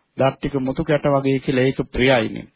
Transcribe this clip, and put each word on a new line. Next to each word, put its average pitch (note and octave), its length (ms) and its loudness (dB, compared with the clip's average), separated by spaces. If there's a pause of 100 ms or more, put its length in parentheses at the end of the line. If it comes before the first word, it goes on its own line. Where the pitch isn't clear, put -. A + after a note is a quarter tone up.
(160)
දත් C3 160 2
ටික C#3 240 -8
මුතු C3 260 -4
කැට D3 240 0
වගේ C#3 320 2
කියලා B2+ 260 0
ඒක C3 220 -2
ප්‍රියයිනේ. A#2+ 680 0